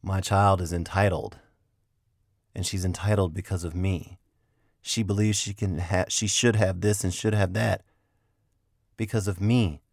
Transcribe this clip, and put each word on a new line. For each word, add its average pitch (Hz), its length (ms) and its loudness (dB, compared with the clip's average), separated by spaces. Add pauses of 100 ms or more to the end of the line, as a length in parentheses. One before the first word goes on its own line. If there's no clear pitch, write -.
My 95 200 -2
child 98 400 4
is 85 120 -4
entitled, 87 640 -2 (1120)
and 95 120 -6
she's 95 200 -4
entitled 92 480 0
because 92 300 -6
of 82 120 -8
me. 90 440 -4 (640)
She - 200 -4
believes 104 360 2
she - 160 -6
can 92 260 -2
ha-, 90 280 0
she - 200 -2
should 117 280 2
have 95 260 2
this 104 220 0
and 90 100 -2
should 110 200 -2
have 98 200 0
that 110 300 -2 (1120)
because 104 320 -2
of 90 140 -4
me. 104 400 2 (120)